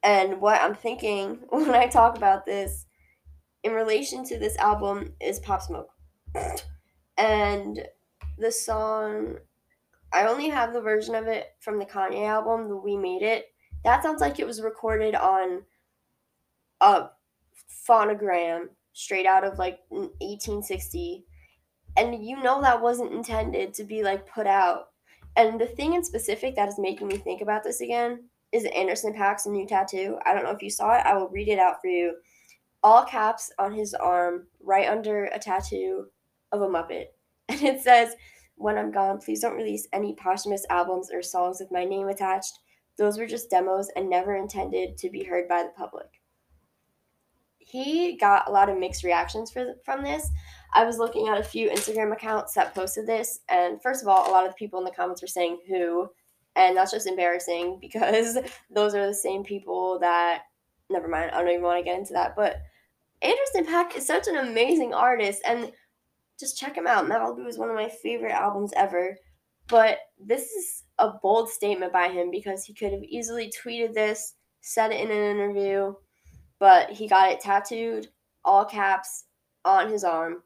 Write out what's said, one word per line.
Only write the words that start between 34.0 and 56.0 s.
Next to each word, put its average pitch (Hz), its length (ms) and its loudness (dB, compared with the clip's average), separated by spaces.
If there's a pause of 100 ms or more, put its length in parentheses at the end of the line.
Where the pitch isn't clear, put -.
right 190 260 2
under 208 380 -2
a - 140 -6
tattoo 190 680 -4 (440)
of 202 100 -2
a 196 60 0
Muppet. 165 400 -4 (200)
<laughs> - 220 -20
And 285 120 -4
it 262 200 2
says, 233 340 6 (400)
"When 208 220 -2
I'm 214 140 -2
gone, 196 280 0
please - 220 -6
don't - 160 -2
release 214 340 -6
any 208 240 -4
posthumous 196 540 -4
albums 180 420 -2
or 175 100 -6
songs 180 380 -2
with 190 120 -12
my 180 120 -2
name 196 240 -4
attached. 196 520 -4 (380)
Those 208 200 2
were 226 80 -6
just 233 240 -8
demos 190 460 2
and 190 140 -4
never 185 260 0
intended 190 640 -4
to 185 120 -8
be 196 140 -10
heard 175 240 -2
by 175 160 0
the - 60 -8
public." - 500 -14 (1400)
He 311 600 -4
got 202 300 6
a - 40 -4
lot 202 180 6
of 190 80 0
mixed 180 260 -4
reactions 180 460 0
for, 247 240 -8 (100)
from 277 200 -6
this. 285 260 -4 (440)
I 226 120 6
was 233 140 -4
looking 226 280 -2
at 208 120 2
a 214 40 -4
few 226 260 -2
Instagram 214 440 -2
accounts 220 400 -6
that - 220 0
posted 196 320 -6
this, 226 320 -4 (100)
and 180 320 2
first 262 220 -4
of 208 40 -4
all, 190 220 6
a - 20 0
lot 185 140 6
of 185 60 -4
the - 60 -18
people 208 200 -8
in 185 80 -6
the 180 60 -8
comments 180 300 -6
were 180 60 -12
saying, 175 400 -2
"Who?" 180 400 -2 (480)